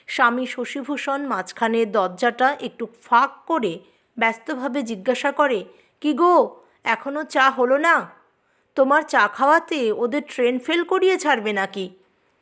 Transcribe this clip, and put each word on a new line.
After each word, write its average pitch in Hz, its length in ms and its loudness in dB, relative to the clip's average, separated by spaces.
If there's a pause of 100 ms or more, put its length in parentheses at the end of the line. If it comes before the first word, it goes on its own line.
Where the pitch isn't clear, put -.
স্বামী 247 400 0
শশীভূষণ 277 800 -6
মাঝখানে 226 580 -2
দরজাটা 233 760 0
একটু 233 260 -8 (160)
ফাঁক 262 280 2 (160)
করে 220 320 -2 (400)
ব্যস্তভাবে 240 640 -4
জিজ্ঞাসা 233 500 -4
করে, 262 320 0 (360)
"কি 294 140 -2
গো, 330 460 2 (240)
এখনো 277 400 -4
চা 262 260 2
হলো 254 280 2
না? 311 320 2 (640)
তোমার 285 280 4
চা 240 260 2
খাওয়াতে 285 640 2
ওদের 240 360 -2
ট্রেন 254 300 0
ফেল 339 260 -2
করিয়ে 370 340 2
ছাড়বে 233 340 0
নাকি?" 190 380 -4 (520)